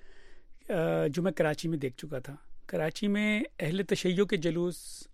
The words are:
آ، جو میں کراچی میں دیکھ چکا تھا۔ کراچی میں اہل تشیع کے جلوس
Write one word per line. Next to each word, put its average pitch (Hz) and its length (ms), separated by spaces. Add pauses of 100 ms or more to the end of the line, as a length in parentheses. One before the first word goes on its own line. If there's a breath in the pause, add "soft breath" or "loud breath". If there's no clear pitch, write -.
(680 soft breath)
آ، 240 40 (340)
جو 156 160
میں 185 80
کراچی 156 360
میں 160 100
دیکھ 135 200
چکا 143 220
تھا۔ 139 160 (320)
کراچی 165 400
میں 214 360 (160)
اہل 170 240
تشیع 185 420
کے 202 120
جلوس 170 760